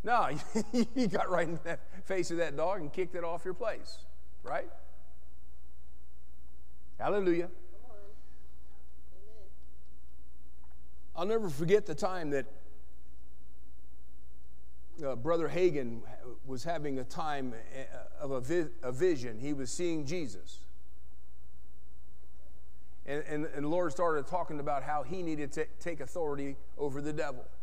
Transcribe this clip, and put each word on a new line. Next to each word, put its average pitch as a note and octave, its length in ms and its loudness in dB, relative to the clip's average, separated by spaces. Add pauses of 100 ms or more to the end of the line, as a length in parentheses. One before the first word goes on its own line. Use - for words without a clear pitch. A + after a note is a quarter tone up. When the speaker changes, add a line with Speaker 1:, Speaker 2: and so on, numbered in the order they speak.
Speaker 1:
No, G#3 260 4 (280)
<laughs> A3+ 380 2
you B3+ 120 4
got F3+ 220 2
right F3 180 2
in E3 160 0
the E3 140 -2 (260)
face F#3 280 0
of E3+ 60 0
that D#3 180 0
dog F3 240 2
and D3 120 0
kicked F#3 240 0
it E3+ 80 0
off E3+ 220 -2
your F#3 80 0
place, E3+ 520 0 (380)
right? - 240 0 (2250)
Hallelujah. F3 500 2
Speaker 2:
Come - 420 -2
on. - 60 -2 (1200)
Amen. - 320 0 (1700)
Speaker 1:
I'll E3+ 100 2
never G#3+ 240 4
forget E3+ 360 4
the D#3+ 100 0
time F#3 360 0
that, C3+ 140 2 (2500)
uh, C3+ 120 0
Brother D#3 340 2
Hagin C#3+ 520 2 (440)
was C3 180 -2
having D3 360 0
a B2+ 40 0
time, C#3+ 500 0
uh, B2 680 -2
of C#3 80 0
a C3 100 0
vi-, D#3 280 2 (120)
a B2+ 100 0
vision. B2+ 480 2
He C#3+ 140 0
was C3+ 180 -2
seeing E3 340 0
Jesus. C3 600 -2 (2500)
And, C#3+ 200 0
and, D3+ 180 0
and C#3+ 200 0
the D3 40 0
Lord E3+ 220 2
started D#3 340 2
talking E3 340 0
about C#3+ 240 0
how D3 200 0
he F3 180 -2
needed D3+ 320 0
to D#3 120 0 (140)
take E3+ 200 -2
authority C#3+ 580 -2 (200)
over C#3 240 0
the D3+ 120 -2
devil. D3 320 -2 (180)